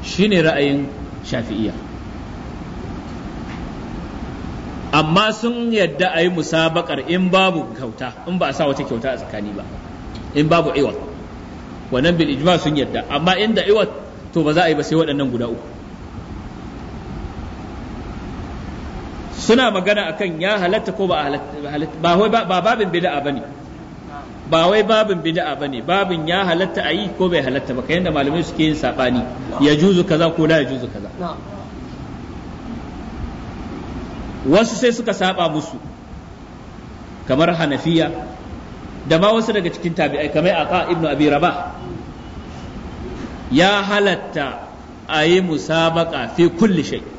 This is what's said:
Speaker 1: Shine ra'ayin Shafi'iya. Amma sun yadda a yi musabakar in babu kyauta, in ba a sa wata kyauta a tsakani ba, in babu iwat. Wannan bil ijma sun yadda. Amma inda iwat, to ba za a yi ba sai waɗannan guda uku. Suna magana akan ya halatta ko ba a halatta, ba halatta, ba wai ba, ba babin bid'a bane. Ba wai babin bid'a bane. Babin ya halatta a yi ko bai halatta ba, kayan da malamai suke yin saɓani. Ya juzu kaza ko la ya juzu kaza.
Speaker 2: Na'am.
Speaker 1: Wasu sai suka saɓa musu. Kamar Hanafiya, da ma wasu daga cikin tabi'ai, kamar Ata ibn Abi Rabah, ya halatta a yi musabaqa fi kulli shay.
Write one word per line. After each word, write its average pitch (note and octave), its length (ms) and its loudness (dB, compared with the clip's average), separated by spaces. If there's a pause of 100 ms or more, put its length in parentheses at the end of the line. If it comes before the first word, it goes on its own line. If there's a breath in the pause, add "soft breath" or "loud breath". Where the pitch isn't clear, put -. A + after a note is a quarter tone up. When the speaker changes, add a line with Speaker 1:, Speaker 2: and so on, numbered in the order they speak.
Speaker 1:
Shine G3 400 4
ra'ayin C#3+ 400 4 (400)
Shafi'iya. A2+ 640 -2 (3000)
Amma F#3 420 4
sun A#3 360 -2
yadda F#3 480 2
a E3 80 4
yi F3+ 80 4
musabakar D#3+ 760 0
in F3+ 200 2
babu F3+ 320 4 (160)
kyauta, B2 500 -8
in F3+ 120 -2
ba E3 100 2
a C3 40 -2
sa D#3+ 120 2
wata D3 180 0
kyauta B2+ 300 -2
a A#2+ 80 -4
tsakani G#2 320 -8
ba, F#2+ 100 -8 (680)
in D3+ 160 4
babu D#3+ 240 4
iwat. C#3+ 240 2 (960)
Wannan D#3 240 4
bil D#3 160 2
ijma D#3 240 4
sun D3+ 180 2
yadda. A#2+ 340 0
Amma E3 280 2
inda G#3 320 2
iwat, G#3 200 6 (440)
to E3 100 2
ba D3+ 100 4
za F3 120 6
a E3 40 4
yi D#3 60 4
ba D3 80 0
sai - 140 0
waɗannan C#3+ 320 2
guda A#2+ 180 0
uku. A#2 200 -6 (3750)
Suna A#3+ 340 6
magana G3 380 2
akan D#3+ 320 -2
ya G#3 160 2
halatta G3 340 2
ko G3 160 0
ba E3 140 2
a - 80 0
halatta, C#3+ 320 -6
ba C#3+ 80 -8
halatta, D3+ 320 -4
ba E3+ 160 6
wai G#3+ 120 6
ba, A3+ 200 2
ba F#3 120 4
babin G#3+ 280 2
bid'a E3+ 320 2
bane. C#3 200 -2 (1080)
Ba E3 200 6
wai G#3 120 6
babin G#3 400 4
bid'a D#3+ 340 0
bane. C#3 300 -4
Babin F3 420 2
ya F3+ 180 2
halatta F3 360 0
a D3 100 0
yi F#3+ 260 0
ko F#3 120 4
bai E3 160 4
halatta C3 320 -2
ba, C3 80 -4
kayan F3 180 2
da F3 80 0
malamai D3 320 2
suke - 220 0
yin D#3 80 4
saɓani. B2 480 2 (400)
Ya D3+ 160 8
juzu F3+ 260 6
kaza E3 300 4
ko D#3+ 160 2
la D#3+ 160 8
ya C3 80 -4
juzu A#2+ 160 -4
kaza. G2+ 200 -10 (120)
Speaker 2:
Na'am. E3 160 -6 (3000)
Speaker 1:
Wasu G#3+ 280 6
sai A#3+ 200 4
suka A3+ 160 -2
saɓa F#3 400 0
musu. D3+ 240 -4 (1500)
Kamar D#3 260 4
Hanafiya, D#3+ 560 2 (960)
da D#3 120 4
ma G3+ 140 6
wasu A3+ 200 2
daga F#3 160 0
cikin E3 240 -4
tabi'ai, D3 400 0
kamar E3 220 4
Ata E3 360 0
ibn E3 140 0
Abi D3 240 4
Rabah, D3 460 2 (1800)
ya F#3+ 320 6
halatta F#3 840 0 (400)
a D3+ 180 2
yi F3+ 160 6
musabaqa D#3+ 920 0
fi E3+ 140 8
kulli F#3 340 4
shay. A#2 180 -4 (180)